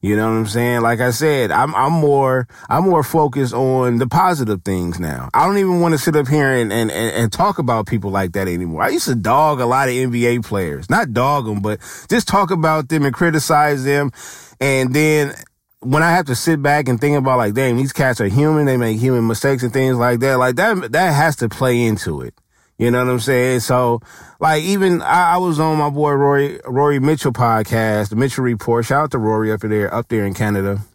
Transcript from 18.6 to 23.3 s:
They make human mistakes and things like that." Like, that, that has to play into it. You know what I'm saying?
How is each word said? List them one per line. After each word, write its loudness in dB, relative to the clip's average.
They 2
make 0
human 2
mistakes 0
and -2
things 2
like 0
that." 2
Like, 2
that, 0
that 2
has 2
to -2
play 0
into -2
it. -14
You 2
know 2
what 0
I'm -2
saying? 0